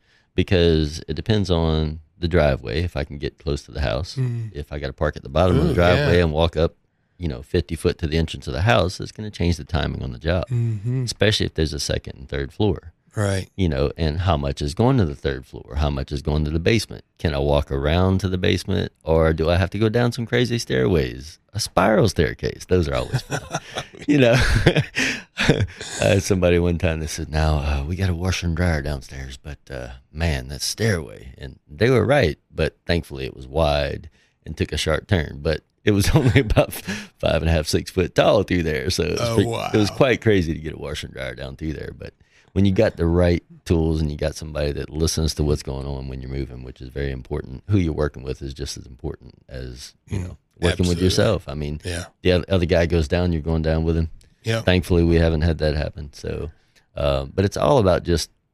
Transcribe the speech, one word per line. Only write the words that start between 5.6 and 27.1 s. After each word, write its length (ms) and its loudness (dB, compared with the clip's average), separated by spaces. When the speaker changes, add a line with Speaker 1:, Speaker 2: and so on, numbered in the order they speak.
Speaker 1:
the 80 2
Speaker 2:
Ooh, 20 -2
Speaker 1:
driveway 440 4
Speaker 2:
yeah. 40 4
Speaker 1:
and 100 0
walk 240 0
up, 200 0
you 80 -6
know, 160 -6
fifty 320 -2
foot 240 -2
to 80 -4
the 100 0
entrance 300 -2
of 60 -6
the 100 -2
house, 380 2
it's 120 -10
gonna 180 -12
change 260 0
the 80 -10
timing 400 -4
on 80 -8
the 80 -14
job, 280 -2
Speaker 2:
Mm-hmm. 560 -2
Speaker 1:
especially 420 0
if 80 -8
there's 180 0
a 80 -6
second 360 -6
and 120 -16
third 240 -6
floor. 400 -2
Speaker 2:
Right. 400 -2
Speaker 1:
You 120 2
know, 300 0
and 220 0
how 180 2
much 240 -4
is 100 -4
going 260 4
to 60 4
the 120 -2
third 280 -4
floor? 320 -14
How 140 2
much 220 -4
is 100 -4
going 240 0
to 40 -2
the 100 0
basement? 440 0
Can 160 -2
I 60 -2
walk 300 2
around 500 2
to 80 -2
the 100 -2
basement, 520 -2
or 320 4
do 160 0
I 60 2
have 140 2
to 80 -6
go 120 2
down 220 0
some 120 -6
crazy 340 0
stairways? 800 -2
A 80 -6
spiral 480 2
staircase. 580 -2
Those 220 2
are 60 -4
always 280 -4
fun. 220 -6
Speaker 2:
<laughs> 140 -8
Speaker 1:
You 100 4
know, 160 8
<laughs> 480 4
I 260 4
had 220 4
somebody 360 2
one 200 2
time 220 -2
that 80 -6
said, 220 -8